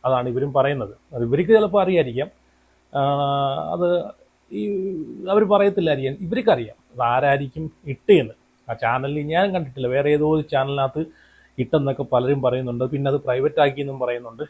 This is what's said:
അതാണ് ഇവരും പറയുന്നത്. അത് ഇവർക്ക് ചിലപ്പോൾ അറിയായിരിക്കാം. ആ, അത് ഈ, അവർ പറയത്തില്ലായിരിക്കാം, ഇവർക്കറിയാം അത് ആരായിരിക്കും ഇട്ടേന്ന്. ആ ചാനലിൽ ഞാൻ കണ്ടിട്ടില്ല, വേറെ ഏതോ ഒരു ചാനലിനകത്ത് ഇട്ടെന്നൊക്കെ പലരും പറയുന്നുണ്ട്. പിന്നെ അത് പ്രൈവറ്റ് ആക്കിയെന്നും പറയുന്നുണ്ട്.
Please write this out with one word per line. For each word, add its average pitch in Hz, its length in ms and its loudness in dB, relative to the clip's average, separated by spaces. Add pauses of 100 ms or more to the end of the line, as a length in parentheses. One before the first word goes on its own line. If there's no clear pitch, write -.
അതാണ് 127 280 0
ഇവരും 135 240 -2
പറയുന്നത്. 131 360 0 (200)
അത് 120 160 -2
ഇവർക്ക് 165 260 2
ചിലപ്പോൾ 208 280 4
അറിയായിരിക്കാം. 151 460 0 (640)
ആ, 143 80 0 (720)
അത് 175 160 0 (720)
ഈ, - 20 -4 (720)
അവർ 208 200 4
പറയത്തില്ലായിരിക്കാം, 170 640 2 (100)
ഇവർക്കറിയാം 170 520 0 (160)
അത് 127 100 -4 (100)
ആരായിരിക്കും 143 520 0 (280)
ഇട്ടേന്ന്. 139 400 4 (360)
ആ 117 40 -6 (100)
ചാനലിൽ 139 500 -2
ഞാൻ 180 200 2
കണ്ടിട്ടില്ല, 135 420 -4
വേറെ 143 200 2
ഏതോ 151 100 2 (100)
ഒരു 151 80 0 (100)
ചാനലിനകത്ത് 139 500 -2 (600)
ഇട്ടെന്നൊക്കെ 135 400 0 (100)
പലരും 131 320 2
പറയുന്നുണ്ട്. 123 480 -2
പിന്നെ 139 180 -2
അത് 139 160 0
പ്രൈവറ്റ് 135 380 0
ആക്കിയെന്നും 139 380 -4
പറയുന്നുണ്ട്. 120 460 -6